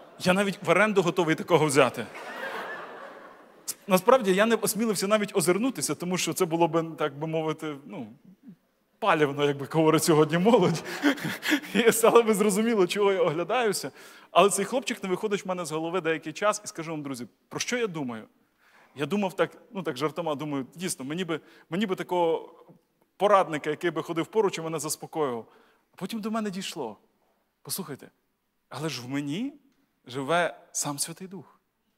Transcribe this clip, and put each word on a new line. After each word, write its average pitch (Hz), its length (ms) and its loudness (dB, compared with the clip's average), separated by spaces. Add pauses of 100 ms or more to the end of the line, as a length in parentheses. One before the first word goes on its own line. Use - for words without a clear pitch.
(180)
Я 180 140 2
навіть 196 300 0
в 165 80 0
оренду 196 320 4
готовий 160 320 2
такого 156 320 4
взяти. 131 400 4 (1800)
Насправді, 196 480 4
я 202 120 4
не 233 80 2
осмілився 208 520 0
навіть 202 300 0
озирнутися, 180 580 0
тому 175 240 -4
що 165 140 -2
це 185 120 0
було 170 240 2
б, 160 280 -2
так 147 220 -4
би 156 80 -6
мовити, 156 500 -4 (100)
ну, 131 260 -12 (840)
палівно, 151 460 2
як 143 140 2
би 131 120 -8
говорить 160 340 4
сьогодні 156 340 6
молодь. 180 460 4 (920)
І 202 180 4
стало 233 300 6
би 220 120 4
зрозуміло, 208 520 2
чого 202 260 2
я 185 100 2
оглядаюся. 175 680 -2 (400)
Але 190 200 6
цей 196 140 -2
хлопчик - 380 -4
не 196 60 -6
виходить 196 360 -4
в 190 40 -10
мене 180 160 -6
з 143 60 -10
голови 165 300 -4
деякий 160 320 -2
час. 208 320 -2
І - 20 -16
скажу - 240 -10
вам, 156 120 -8
друзі, 131 240 -8 (220)
про 151 120 -6
що - 160 -4
я 240 100 -2
думаю? 127 380 -8 (680)
Я 139 120 -6
думав 196 300 -2
так, 165 140 2 (220)
ну 196 100 -8
так, 156 140 -4
жартома, 156 380 -4
думаю, 139 400 -4
дійсно, 165 300 -8
мені 165 200 -6
би, 165 160 -6 (300)
мені 196 160 -2
би 190 100 -2
такого 175 580 -2 (600)
порадника, 175 540 2
який 170 200 -2
би 160 120 -4
ходив 160 240 -4
поруч 202 320 0
і - 20 -8
мене 160 180 -6
заспокоював. 143 680 -4 (460)
А - 40 -20
потім 208 240 -10
до 214 100 -6
мене 214 200 -4
дійшло. 170 480 -8 (640)
Послухайте, 151 480 -12 (580)
але 127 200 -8
ж 127 140 -10
в 123 60 -12
мені 147 440 -4 (540)
живе 139 520 -2 (140)
сам 143 260 -6
Святий 165 300 -10
Дух, 175 320 -18 (380)